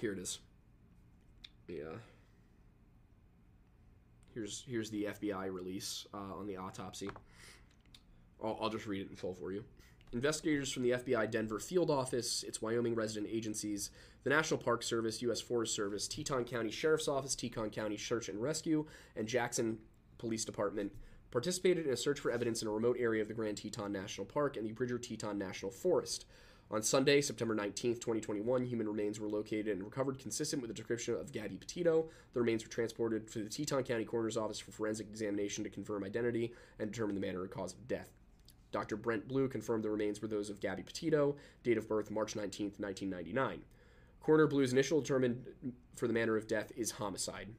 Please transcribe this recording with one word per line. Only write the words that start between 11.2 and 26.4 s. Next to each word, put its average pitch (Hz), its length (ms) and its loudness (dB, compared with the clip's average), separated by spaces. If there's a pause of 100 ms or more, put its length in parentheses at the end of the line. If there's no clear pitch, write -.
Denver 110 320 0
field 170 320 2
office, 127 520 0
its - 180 -6
Wyoming 117 340 2
resident 107 380 -2
agencies, 107 580 -2 (340)
the 127 60 2
National 156 280 4
Park 117 240 2
Service, 113 400 0
U 120 100 2
S - 80 0
Forest 117 340 0
Service, 101 320 -2
Teton 139 380 -2
County 117 260 -2
Sheriff's 156 380 2
Office, 135 260 0
Teton 117 360 -4
County 107 260 -2
Search 113 320 0
and 104 140 -4
Rescue, 151 420 2 (320)
and 110 100 0
Jackson 117 520 0 (400)
Police 113 260 -2
Department 101 480 -2 (380)
participated 170 560 2
in 131 60 2
a 117 40 2
search 143 240 2
for 139 100 0
evidence 117 320 0
in 110 60 -2
a - 20 0
remote 117 300 4
area 113 220 4
of 107 60 -2
the 110 60 -4
Grand 107 220 -2
Teton 101 360 -4
National 98 340 -4
Park 143 300 0
and 110 100 -2
the 110 60 -2
Bridger 123 260 0
Teton 107 400 -4
National 95 340 -4
Forest. - 540 2 (440)